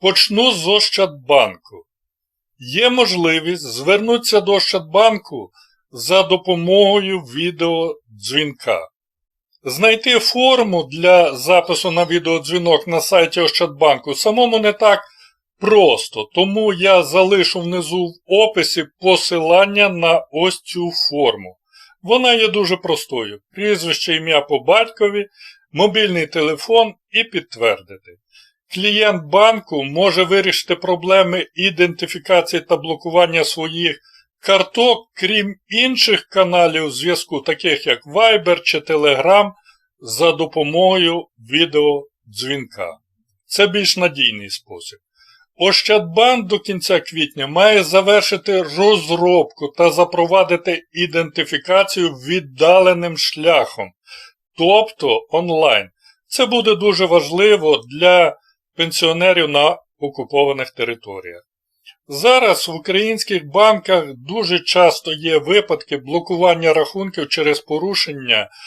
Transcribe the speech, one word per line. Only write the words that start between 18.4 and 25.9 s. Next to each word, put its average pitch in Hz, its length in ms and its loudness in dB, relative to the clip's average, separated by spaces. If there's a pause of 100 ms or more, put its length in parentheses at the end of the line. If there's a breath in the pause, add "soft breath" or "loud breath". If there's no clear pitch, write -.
посилання 185 880 2
на 165 440 0
ось 175 280 -2
цю 175 300 -8 (200)
форму. 107 460 -4 (460 soft breath)
Вона 240 320 0
є 220 140 0
дуже 185 280 -2
простою. 120 640 -8 (100)
Прізвище, 170 680 -4
ім'я 160 240 0
по 143 180 -2
батькові, 202 680 0 (460 loud breath)
мобільний 185 540 0